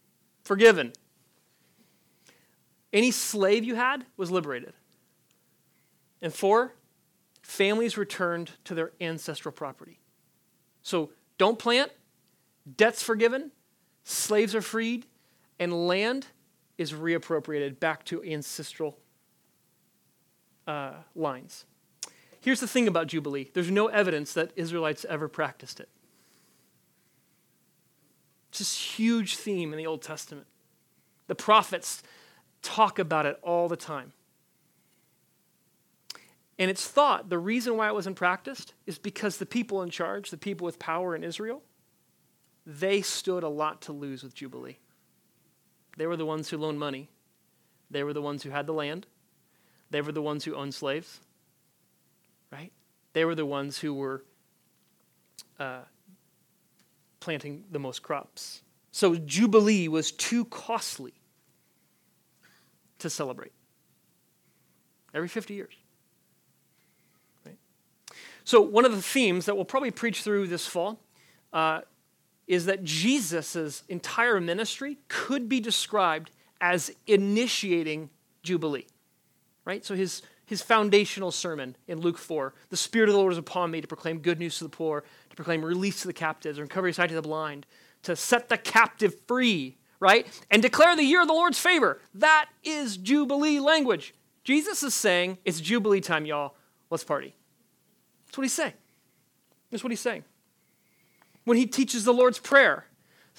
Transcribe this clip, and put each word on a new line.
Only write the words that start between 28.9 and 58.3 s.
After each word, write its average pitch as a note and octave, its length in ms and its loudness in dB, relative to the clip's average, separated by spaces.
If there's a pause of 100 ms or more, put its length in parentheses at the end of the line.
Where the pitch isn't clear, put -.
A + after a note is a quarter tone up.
theme F3 360 -4
in D#3 60 -10
the D#3+ 80 -8
Old D#3+ 160 -6
Testament. D3+ 440 -16 (800)
The F3 80 -6
prophets - 680 2 (600)
talk - 360 0
about D#3 280 0
it C#3+ 160 -4
all F3 260 0
the E3 80 -4
time. C#3+ 360 -12 (2500)
And F#3 120 2
it's F#3+ 160 -6
thought C#4 420 2
the F3 100 -2
reason A3 380 -2
why G#3+ 120 0
it G#3+ 60 -2
wasn't F#3+ 220 -6
practiced F#3+ 580 -4 (120)
is F3 120 -10
because G3+ 400 -6
the F#3+ 80 -8
people A3 360 -4
in F3 80 -8
charge, G3 400 -6
the E3+ 60 -12
people F3+ 280 -8
with E3 140 -8
power E3+ 380 -4
in D#3+ 80 -10
Israel, A3 380 -10 (1040)
they F#3 360 0
stood F3+ 400 -4
a D#3+ 60 -4
lot D3+ 340 -4
to D#3+ 100 -14
lose C#3 300 -12
with C3 120 -20
Jubilee. B2+ 440 -16 (1160)
They D#3 100 -6
were E3+ 100 -4
the D#3+ 100 -6
ones D#3 240 -6
who D#3+ 80 -6
loaned D3+ 200 -6
money. C#3+ 300 -8 (840)
They C#3+ 120 -4
were D3 100 -4
the D3 100 -6
ones C#3+ 200 -8
who C#3+ 80 -14
had C#3+ 160 -6
the D#3+ 80 -6
land. D#3 320 -6 (840)
They D3 80 -2
were D3 100 -6
the D3+ 120 -6
ones D3 220 -6
who D#3 120 -8
owned C#3 180 -10
slaves, D3+ 460 -6 (1300)
right? D3 220 -18 (400)
They D#3+ 120 2
were E3 120 0
the D#3 100 -4
ones C#3 320 -6
who D3+ 160 -6
were, C3+ 300 -8 (1400)
uh, B2+ 220 -10 (1400)
planting D3+ 500 -8
the D#3 80 -6
most C3+ 240 -8
crops. - 600 -10 (280)